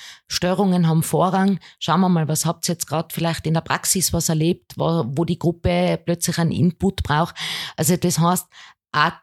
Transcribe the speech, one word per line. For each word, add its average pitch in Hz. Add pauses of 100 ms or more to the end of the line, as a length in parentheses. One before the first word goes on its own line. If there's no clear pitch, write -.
(280)
Störungen 180
haben 160
Vorrang, 190 (200)
schauen 165
wir 190
mal, 165
was 156
habt -
ihr 175
jetzt -
grad 160
vielleicht 165
in 160
der 160
Praxis -
was 170
erlebt, 160
wo, 165
wo 147
die 165
Gruppe 175
plötzlich 170
einen 165
Input 185
braucht. 156 (420)
Also 170
das 180
heißt, 175 (480)
auch 156 (100)